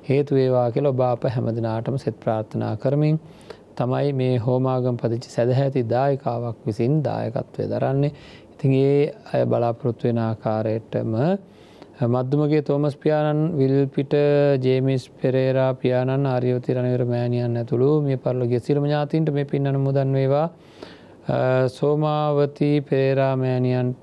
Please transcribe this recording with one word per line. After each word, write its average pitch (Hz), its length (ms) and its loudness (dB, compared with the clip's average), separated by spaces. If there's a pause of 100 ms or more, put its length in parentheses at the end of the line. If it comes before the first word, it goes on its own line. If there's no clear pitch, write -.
හේතු 139 340 0
වේවා 127 340 2
කියලා 139 240 0
ඔබ 127 80 0
අප 123 240 0
හැම 117 220 -2
දිනාටම 113 500 -4
සෙත් 113 220 -4
ප්‍රාර්ථනා 110 580 -4
කරමින් 151 400 0 (560)
තමයි 131 400 -2
මේ 127 240 0
හෝමාගම 127 600 0
පදිංචි 117 320 -4
සැදැහැති 131 540 0
දායකාවක් 120 800 -2
විසින් 117 300 0 (100)
දායකත්වය 113 640 -4
දරන්නේ. 131 440 0 (360)
ඉතින් - 260 -2
ඒ 139 280 4 (260)
අය 131 180 -2
බලාපොරොත්තු 117 580 -2
වෙන 117 140 0
ආකාරයටම 113 960 -2 (920)
මද්දුමගේ 143 560 0
තෝමස් 143 340 0
පියාණන්, 151 460 0 (120)
විල්පිට 139 600 0 (440)
ජේමිස් 131 520 2
පෙරේරා 131 640 0
පියාණන්, 131 520 0
ආර්යවති 123 480 0
රණවීර 123 320 0
මෑණියන් 120 520 -2
ඇතුළු 120 320 0 (120)
මිය 135 160 0
පරලෝකීය 123 420 -2
සියලුම 143 260 0
ඥාතීන්ට 147 460 0
මේ 143 140 -2
පින් 139 220 -2
අනුමෝදන් 139 460 0
වේවා. 135 340 2 (800)
අ, 127 120 0 (280)
සෝමාවති 147 1040 0 (120)
පෙරේරා 135 540 2
මෑණියන් 127 520 0 (160)